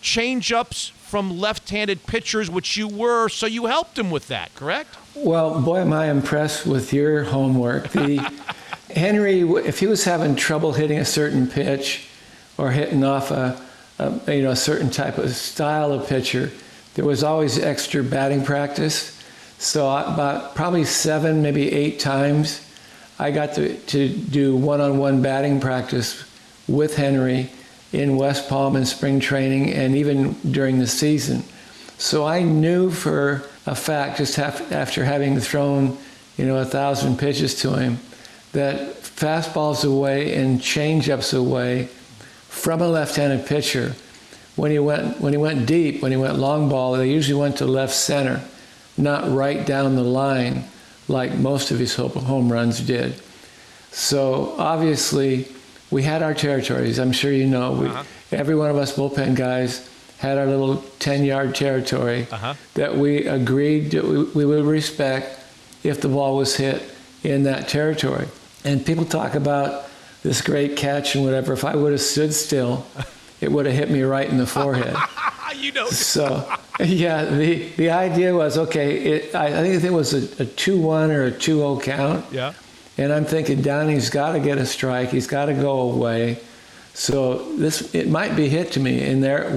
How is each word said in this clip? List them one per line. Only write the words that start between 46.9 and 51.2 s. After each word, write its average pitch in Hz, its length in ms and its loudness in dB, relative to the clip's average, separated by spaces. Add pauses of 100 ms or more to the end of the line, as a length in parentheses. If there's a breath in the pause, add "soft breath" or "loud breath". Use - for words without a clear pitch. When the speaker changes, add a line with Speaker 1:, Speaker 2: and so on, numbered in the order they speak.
Speaker 2:
they 131 160 2
usually 143 300 2
went 139 180 0
to 139 80 -2
left 131 280 2
center, 135 460 0 (580 loud breath)
not 143 340 0
right 139 340 0
down 135 300 2
the 127 80 2
line 127 600 0 (440 loud breath)
like 127 260 -2